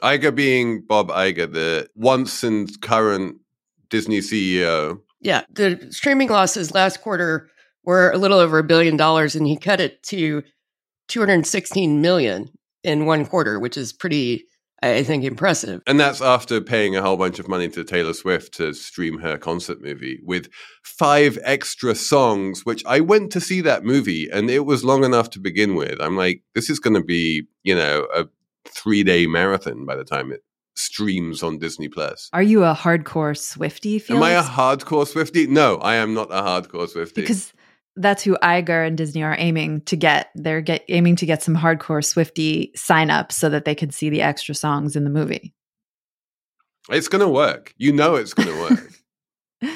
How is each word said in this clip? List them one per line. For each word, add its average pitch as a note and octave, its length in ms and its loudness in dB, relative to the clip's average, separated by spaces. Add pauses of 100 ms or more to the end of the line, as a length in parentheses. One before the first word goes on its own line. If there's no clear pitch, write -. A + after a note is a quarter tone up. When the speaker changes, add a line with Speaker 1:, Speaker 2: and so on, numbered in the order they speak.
Speaker 1:
Iger C#3 320 2
being B2+ 500 2
Bob G#2 260 2
Iger, E2+ 420 -2
the D#2+ 420 -2
once B2+ 480 0
and G#2+ 260 -2 (120)
current G#2+ 560 0 (520)
Disney A2 320 -2
C G2 380 -2
E F2 80 2
O. D#2+ 320 -2 (220)
Speaker 2:
Yeah, F3 280 0
the G3 300 -2 (120)
streaming C4+ 380 0
losses F#3 460 0
last F#3+ 280 0
quarter E3+ 460 -4 (360)
were F3+ 260 4
a - 80 0
little G3 220 6
over D#3+ 180 4
a D#3 60 2
billion E3 320 4
dollars, D#3 400 2
and D#3 100 0
he D3 100 0
cut F#3 220 0
it D#3+ 280 -6
to D#3 360 -4 (640)
two - 140 -4
hundred F#3+ 260 4
sixteen F3+ 540 0
million C#3+ 480 0 (340)
in D3+ 240 0
one D#3 200 2
quarter, A2 340 -2
which A#2 160 -6
is B2+ 160 -8
pretty, C#3 520 -2 (380)
I B2 220 2
think, C#3+ 180 -2
impressive. B2+ 640 -2
Speaker 1:
And C#3 140 4
that's C#3 200 2
after B2+ 400 2
paying G#2 360 0
a F#2+ 40 0
whole F#2+ 160 2
bunch F2+ 220 -2
of F#2 80 -14
money F2+ 220 -2
to E2+ 160 -10
Taylor E2 280 -2
Swift F2 420 -4
to D#2 200 -4
stream D#2+ 460 -8
her D#2+ 180 -6
concert E2+ 420 -8
movie C2+ 440 -12
with F2 240 -6 (340)
five D3 640 2
extra B2 500 -2
songs, G#2 720 0
which A2+ 200 -6
I B2+ 120 2
went G3+ 340 2
to F3+ 80 -4
see F#3 200 -2
that C#3 240 0
movie, G2+ 440 0
and G#2 220 -2
it C#3 160 2
was B2+ 180 0
long C3+ 200 4
enough A#2+ 260 2
to - 80 -18
begin F#2+ 380 0
with. C#2+ 240 -4
I'm E2+ 160 -2
like, F#2 260 0 (140)
"This A#2+ 120 -2
is D3+ 120 -4
gonna G#2 220 2
be, D#2+ 440 -2 (160)
you F#2+ 120 2
know, D2 400 0
a E2 120 -2 (420)
three-day F#2 580 2
marathon E2 600 -2
by C2+ 100 -6
the C2+ 80 -10
time C2+ 260 -6
it A#1+ 120 -12 (340)
streams F2+ 680 -4
on D#2+ 160 -6
Disney D#2 300 -10
Plus." - 460 -8
Speaker 3:
Are F3+ 80 0
you G#3 220 6
a D#3+ 100 2
hardcore D#3 600 -2
Swiftie, - 760 -6
Speaker 1:
Am - 120 2
I E3 100 4
a F3 100 4
Speaker 3:
Felix? C3 120 -10
Speaker 1:
hardcore C#3 560 0
Swiftie? D#3+ 380 0
No, C3+ 280 4
I G#2 180 0
am A2 180 0
not A2 180 -4
a F#2+ 120 -2
hardcore F2+ 440 -4
Swiftie. E2 280 -10
Speaker 3:
Because - 380 -4 (440)
that's G3 260 2
who F#3+ 200 2
Iger E3+ 440 2
and D#3+ 120 -2
Disney D#3 240 -4
are D#3 160 -2
aiming D#3 440 -2
to - 140 -4
get. D3+ 380 2
They're D#3+ 260 -4
get, D#3+ 280 -4
aiming F3 280 4
to E3+ 100 -2
get D#3 160 0
some E3 140 0
hardcore D#3+ 460 0
Swiftie D#3 720 -2
sign-ups D#3 600 0
so D#3+ 120 0
that D3 160 -2
they D3+ 100 -2
could D3 200 -6
see D3+ 160 -4
the D3+ 100 -2
extra D3 340 -2
songs D3 420 -4
in C#3+ 80 0
the C#3+ 60 -2
movie. D#3 440 -4 (1400)
Speaker 1:
It's D3+ 180 -2
gonna G3 200 4
work. C3 500 0
You C#3 140 4
know D3 240 4
it's G#2+ 180 -6
gonna D#2+ 260 -2
work. - 1160 -6